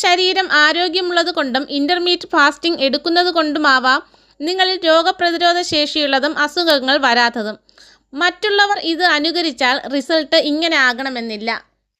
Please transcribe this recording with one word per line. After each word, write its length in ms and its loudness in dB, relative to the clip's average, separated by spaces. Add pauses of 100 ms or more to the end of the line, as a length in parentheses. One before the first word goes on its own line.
ശരീരം 420 2 (180)
ആരോഗ്യമുള്ളത് 720 0
കൊണ്ടും 260 -2 (140)
ഇന്റർമീഡിയറ്റ് 560 0
ഫാസ്റ്റിംഗ് 520 2
എടുക്കുന്നത് 520 0
കൊണ്ടുമാവാം 640 2 (400)
നിങ്ങളിൽ 360 -2 (100)
രോഗപ്രതിരോധ 720 2 (140)
ശേഷിയുള്ളതും 600 0 (120)
അസുഖങ്ങൾ 520 0 (100)
വരാത്തതും. 520 0 (540)
മറ്റുള്ളവർ 680 0 (140)
ഇത് 120 -2 (120)
അനുകരിച്ചാൽ 600 -2 (180)
റിസൾട്ട് 440 0 (120)
ഇങ്ങനെ 260 0 (120)
ആകണമെന്നില്ല. 640 -6 (500)